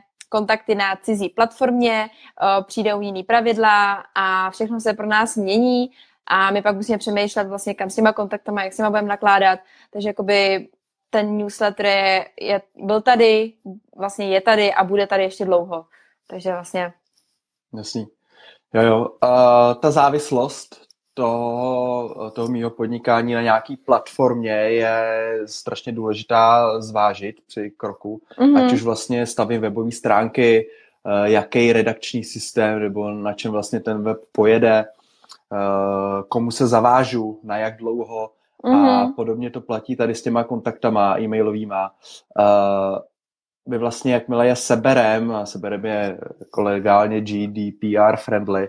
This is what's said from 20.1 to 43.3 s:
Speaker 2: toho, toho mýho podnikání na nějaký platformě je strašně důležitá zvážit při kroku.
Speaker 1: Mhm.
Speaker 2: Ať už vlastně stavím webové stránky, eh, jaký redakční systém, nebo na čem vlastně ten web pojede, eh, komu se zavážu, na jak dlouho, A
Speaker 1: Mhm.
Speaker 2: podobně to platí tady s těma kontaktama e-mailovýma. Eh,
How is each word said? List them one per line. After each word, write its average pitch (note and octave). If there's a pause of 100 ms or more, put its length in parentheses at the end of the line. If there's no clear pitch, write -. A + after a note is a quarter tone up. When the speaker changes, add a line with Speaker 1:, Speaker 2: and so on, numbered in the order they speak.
Speaker 2:
toho, A#2+
toho A#2
mýho A#2
podnikání A#2
na A#2
nějaký A#2
platformě A#2+
je A2+ (120)
strašně A2+
důležitá A2+
zvážit G#2 (120)
při G#2
kroku. G#2+ (180)
Speaker 1:
Mhm. C#4
Speaker 2:
Ať B3+
už A#2
vlastně A#2
stavím A2+
webové A2+
stránky, A2+ (380)
eh, G2+
jaký A#2
redakční A2+
systém, A2
nebo G#2
na G#2
čem A2
vlastně G#2
ten A2
web G#3 (140)
pojede, A2 (680)
eh, G2
komu A#2
se B2
zavážu, A#2
na G#2+
jak A2
dlouho, A2+ (320)
A A#3+
Speaker 1:
Mhm. C4
Speaker 2:
podobně A#2
to A#2+
platí A#2+
tady A#2
s -
těma A#2
kontaktama A2
e-mailovýma. G#2+ (480)
Eh, G2+ (680)